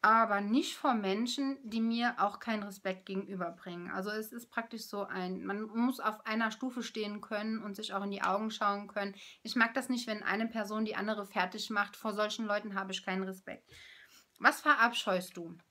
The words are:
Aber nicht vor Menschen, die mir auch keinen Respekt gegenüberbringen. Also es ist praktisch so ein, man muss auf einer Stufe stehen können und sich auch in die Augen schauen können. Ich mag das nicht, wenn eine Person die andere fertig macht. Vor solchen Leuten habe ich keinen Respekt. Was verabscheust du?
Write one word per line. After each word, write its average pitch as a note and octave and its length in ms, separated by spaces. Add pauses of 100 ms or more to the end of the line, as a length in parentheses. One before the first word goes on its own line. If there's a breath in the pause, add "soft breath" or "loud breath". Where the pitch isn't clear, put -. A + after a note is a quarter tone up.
Aber G#3+ 380
nicht A3 380
vor C#4+ 160
Menschen, A#3+ 680
die A3+ 200
mir A#3 380
auch G3+ 200
keinen G#3+ 240
Respekt F#3+ 420
gegenüberbringen. F3+ 840
Also G3 200
es G#3+ 200
ist A#3 180
praktisch A3+ 360
so G3+ 180
ein, F#3 400
man G3 200
muss A#3 360
auf - 260
einer A3+ 260
Stufe B3 320
stehen G#3 360
können G#3+ 420
und G#3 140
sich G#3+ 180
auch G3 120
in G3+ 60
die G3 100
Augen G#3 280
schauen G3+ 380
können. G3+ 260 (300 loud breath)
Ich A3+ 140
mag A#3 160
das B3+ 160
nicht, A#3+ 180
wenn G#3+ 160
eine A3+ 240
Person A3 380
die G#3+ 100
andere G#3 300
fertig G3 440
macht. G#3 280
Vor A3 160
solchen G#3+ 320
Leuten G#3 300
habe F#3+ 180
ich F#3 100
keinen F#3+ 200
Respekt. - 460 (680 loud breath)
Was C4 240
verabscheust A3 720
du? E3+ 220 (140)